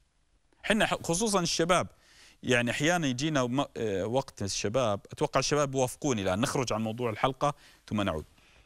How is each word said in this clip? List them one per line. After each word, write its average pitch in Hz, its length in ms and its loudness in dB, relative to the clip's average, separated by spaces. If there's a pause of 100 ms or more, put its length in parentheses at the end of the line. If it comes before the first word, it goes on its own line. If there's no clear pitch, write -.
(640)
حنا 202 240 2
ح-، - 160 -2
خصوصًا 190 380 0
الشباب، 165 480 2 (540)
يعني 120 280 2
أحيانًا 160 360 2
يجينا 131 400 0
م-، 131 200 0 (100)
آه، 101 300 -2
وقت 120 360 -4
الشباب، 104 580 -2 (120)
أتوقع 143 280 0
الشباب 143 340 0
يوافقوني 127 480 0
الآن، 95 180 0
نخرج 127 320 0
عن 107 100 -2
موضوع 113 280 -4
الحلقة 135 440 0 (320)
ثم 104 160 -2
نعود. 82 220 -2 (420)